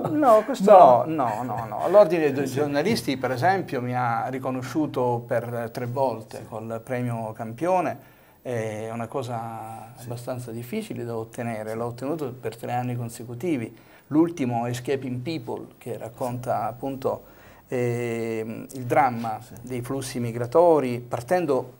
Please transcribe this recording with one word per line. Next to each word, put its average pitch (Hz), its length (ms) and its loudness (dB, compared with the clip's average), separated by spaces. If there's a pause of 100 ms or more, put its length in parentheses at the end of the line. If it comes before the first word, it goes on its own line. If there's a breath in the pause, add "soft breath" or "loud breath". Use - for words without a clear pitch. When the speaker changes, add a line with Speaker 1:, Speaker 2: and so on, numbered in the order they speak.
(120)
Speaker 1:
no, 254 320 6
Speaker 2:
<laughs> - 20 -8
Speaker 1:
questo 214 260 4
Speaker 2:
No. 175 360 12
Speaker 1:
no, 123 360 0
no, - 0 -
no, 113 220 -4
no. 110 240 -2
L'Ordine 170 420 6
dei 135 160 0
Speaker 2:
Sì. 120 60 -6
Speaker 1:
giornalisti, 147 640 0
per 127 140 -2
esempio, 143 500 0
mi 123 140 -4
ha 117 320 -2
riconosciuto 127 1000 -2
per 117 460 -2
tre 123 140 -6
volte 123 500 -4
Speaker 2:
Sì. 107 100 -12
Speaker 1:
col 113 340 -8
premio 120 520 -4
Campione, 135 800 -2 (300 soft breath)
è 110 480 -4
una 113 180 -6
cosa 113 920 -8
Speaker 2:
Sì. - 80 -16
Speaker 1:
abbastanza 120 460 -8
difficile 120 520 -8
da 117 140 -6
ottenere, 113 560 -6
l'ho 117 140 -4
ottenuto 131 440 -6
per 120 240 -8
tre 120 160 -8
anni 123 240 -2
consecutivi. 120 800 -4 (320 soft breath)
L'ultimo, 135 580 2
Escaping 127 540 -4
People, 123 580 -8
che 110 200 -8
racconta 120 680 -4
appunto 123 640 -6 (360 soft breath)
ehm, 117 1080 -2
il 131 100 -10
dramma 120 580 2
Speaker 2:
Sì. - 200 -20
Speaker 1:
dei 123 200 -6
flussi 131 380 -6
migratori, 123 800 4
partendo 143 800 -2